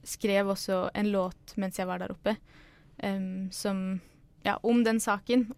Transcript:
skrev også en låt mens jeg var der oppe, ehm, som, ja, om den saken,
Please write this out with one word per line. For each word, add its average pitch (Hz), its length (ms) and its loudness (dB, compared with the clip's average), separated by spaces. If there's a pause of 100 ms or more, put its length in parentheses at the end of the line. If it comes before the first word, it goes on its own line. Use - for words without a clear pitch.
skrev 196 420 2
også 190 480 0
en 208 180 2
låt 185 460 -2
mens 190 180 -2
jeg 185 100 -2
var 180 120 -4
der 185 100 -6
oppe, 208 280 -2 (640)
ehm, 190 500 -4
som, 190 480 -2 (440)
ja, 202 180 2
om 233 200 4
den 226 160 4
saken, 226 600 2